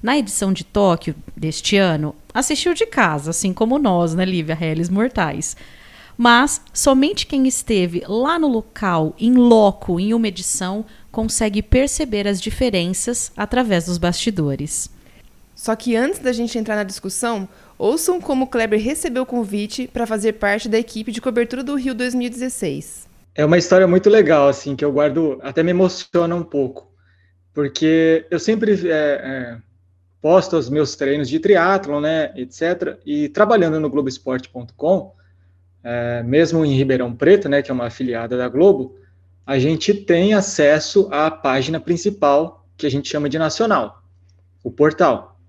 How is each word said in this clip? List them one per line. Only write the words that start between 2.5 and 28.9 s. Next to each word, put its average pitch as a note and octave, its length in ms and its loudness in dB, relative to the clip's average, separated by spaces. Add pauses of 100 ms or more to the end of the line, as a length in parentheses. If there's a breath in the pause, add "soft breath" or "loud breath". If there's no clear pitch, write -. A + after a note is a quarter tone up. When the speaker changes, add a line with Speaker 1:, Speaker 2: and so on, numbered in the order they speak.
Speaker 1:
de A4+ 120 0
casa, D#3+ 440 0
assim F#3 240 -2
como A#3 260 0
nós, F3 340 2
né, F#3 120 0
Lívia, E3 300 -2
réis D#3+ 340 -2
mortais. G3 680 -2 (640 loud breath)
Mas A#3+ 440 4 (120)
somente C#4 520 2
quem C4 220 0
esteve F3+ 600 -2
lá B3+ 300 -2
no D#4 100 2
local, F3+ 720 -2
in A#3+ 160 4
loco, G#3+ 640 6
em G#3 140 0
uma A3+ 140 0
edição, F#3+ 580 -6 (260 soft breath)
consegue G#3+ 500 -2
perceber B3 680 0
as G3 140 -2
diferenças G#3 960 -2
através G#3 480 0
dos F3 120 -2
bastidores. E3 920 -4 (680 soft breath)
Speaker 2:
Só A3 200 -4
que A3+ 200 -2
antes C4+ 240 0
da B3+ 140 -2
gente A#3 240 -4
entrar A3 180 -4
na G#3 80 -2
discussão, G3 640 -6 (300 soft breath)
ouçam E4 440 0
como C4 260 -2
Kleber A3+ 320 0
recebeu B3+ 440 -4
o - 20 -2
convite G#3+ 640 -6
pra A#3 180 -4
fazer A3 280 -2
parte G#3+ 360 -2
da G#3+ 80 0
equipe A3 340 -6
de A3+ 100 -8
cobertura A#3+ 420 -2
do C#4+ 120 -4
Rio B3+ 200 -4
dois B3 180 -4
mil B3 140 -2
e - 20 -6
dezesseis. A3 760 -8 (260)
Speaker 3:
É D3+ 100 0
uma E3 140 4
história F#3 300 6
muito F#3 220 4
legal, D#3 400 6
assim, C#3 260 -4
que D3 100 -2
eu C#3+ 60 0
guardo, D3 500 0
até C#3 220 -2
me F3 80 0
emociona F3 640 0
um F3 80 -4
pouco, C3+ 480 -6 (640)
porque D#3+ 760 2
eu E3+ 100 -2
sempre, G#3+ 340 0
é, F3 180 0